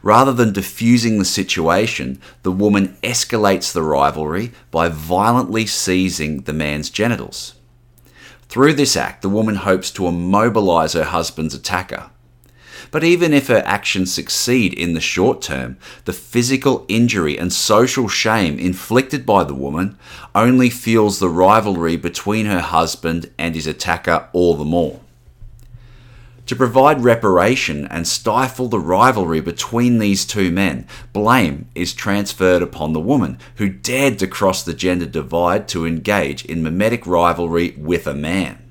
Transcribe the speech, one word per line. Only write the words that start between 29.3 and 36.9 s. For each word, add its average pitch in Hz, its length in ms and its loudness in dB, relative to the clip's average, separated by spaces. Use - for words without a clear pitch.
between 117 600 0
these 101 260 2
two 95 240 0
men, 87 380 -2
blame 104 640 2
is 87 180 -4
transferred 95 680 0
upon 80 300 -4
the 78 60 -2
woman, 95 380 0
who 104 120 0
dared 127 480 -2
to - 80 0
cross 92 380 -2
the 85 100 -6
gender 90 320 -2
divide 82 600 -2
to 82 180 -4
engage 82 580 -2
in 82 200 -6
mimetic 101 420 -2